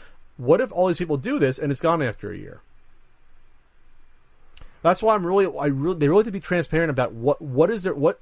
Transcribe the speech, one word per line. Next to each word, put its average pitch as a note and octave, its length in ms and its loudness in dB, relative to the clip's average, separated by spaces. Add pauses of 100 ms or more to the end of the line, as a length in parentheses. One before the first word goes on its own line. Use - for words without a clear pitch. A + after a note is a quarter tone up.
(360)
What C#3 240 4
if A#3+ 100 -2
all F3+ 160 0
these F3 120 0
people D#3+ 180 -2
do A3 240 -4
this C3 180 2
and C#3+ 140 -2
it's C3 80 -10
gone E3 200 2
after G#2+ 300 -6
a F#2 60 -12
year? - 240 -16 (2250)
That's F3 200 2
why A3 120 4
I'm F#3+ 120 0
really, F#3+ 200 2
I C#3+ 200 -4
really, D3 320 -2
they D3 100 2
really F3+ 120 4
have G#3+ 60 2
to A3+ 60 -8
be F#3+ 80 -8
transparent E3 500 -2
about B2+ 220 -2
what, A#2 300 -2
what D3 280 2
is A3 120 -4
their, F3+ 120 -2
what, D3+ 280 0